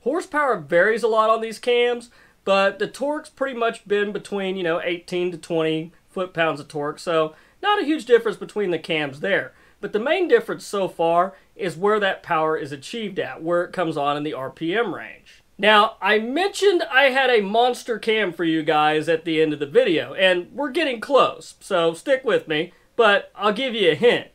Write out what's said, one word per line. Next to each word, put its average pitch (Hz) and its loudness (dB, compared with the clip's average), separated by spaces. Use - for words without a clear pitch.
Horsepower 285 -2
varies 180 2
a 226 2
lot 220 4
on 226 2
these 220 -8
cams, 240 0
but 196 2
the 208 -2
torque's 294 -6
pretty 269 -6
much 226 -4
been 202 0
between, 190 -4
you 190 -4
know, 170 0
eighteen 180 -4
to 165 -12
twenty 160 -2
foot-pounds 165 -2
of 143 -18
torque, 151 -6
so 156 -2
not 415 0
a 311 -2
huge 294 -2
difference 226 4
between 190 -4
the 165 0
cams 151 -4
there. 170 -2
But 202 -10
the 214 2
main 320 0
difference 208 2
so 196 -4
far 170 0
is 165 -6
where 202 2
that 190 -2
power 156 0
is 139 -6
achieved 190 -10
at, 131 -8
where 175 0
it 175 -16
comes 160 -4
on 143 0
in 147 -6
the 147 -6
R 131 -8
P 165 -4
M 214 -2
range. - -18
Now, 214 4
I 208 2
mentioned 349 0
I 262 4
had 262 2
a 233 4
monster 233 0
cam 214 0
for 175 -6
you 160 0
guys 151 2
at 160 0
the 160 0
end 156 2
of 139 -12
the 147 -4
video, 147 2
and 180 0
we're 277 -6
getting 262 -2
close, 220 2
so 170 0
stick 262 -2
with 165 0
me, 156 -4
but 202 2
I'll 208 0
give 214 -4
you 185 2
a - 2
hint. 160 2